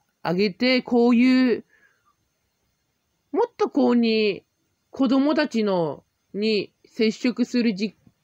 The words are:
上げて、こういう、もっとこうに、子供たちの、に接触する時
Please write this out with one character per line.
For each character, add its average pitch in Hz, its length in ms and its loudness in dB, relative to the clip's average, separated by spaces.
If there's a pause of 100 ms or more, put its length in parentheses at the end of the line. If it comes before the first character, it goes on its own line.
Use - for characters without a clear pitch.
(240)
上 165 120 -2
げ 202 160 0
て、 254 300 0
こ 240 280 2
う 247 60 4
い 254 420 2
う、 - 80 -16 (1700)
も 359 120 0
っ 494 120 -2
と 415 140 -4
こ 254 220 0
う 240 40 2
に、 220 500 0 (440)
子 269 180 -2
供 269 280 0
た 302 120 0
ち 226 160 -2
の、 175 400 -4 (300)
に 208 400 -2 (120)
接 220 260 -2
触 240 340 -4
す 247 160 -2
る 226 140 0
時 196 200 -6 (280)